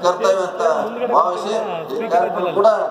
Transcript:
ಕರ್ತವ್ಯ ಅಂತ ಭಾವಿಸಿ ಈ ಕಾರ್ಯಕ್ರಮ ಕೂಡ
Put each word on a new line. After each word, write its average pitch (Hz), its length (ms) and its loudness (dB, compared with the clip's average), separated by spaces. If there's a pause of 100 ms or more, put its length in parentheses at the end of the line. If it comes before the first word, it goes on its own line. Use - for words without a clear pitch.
ಕರ್ತವ್ಯ 190 440 2
ಅಂತ - 140 -6 (540)
ಭಾವಿಸಿ 202 380 0 (400)
ಈ 226 200 -4
ಕಾರ್ಯಕ್ರಮ 208 440 0
ಕೂಡ 202 100 6 (220)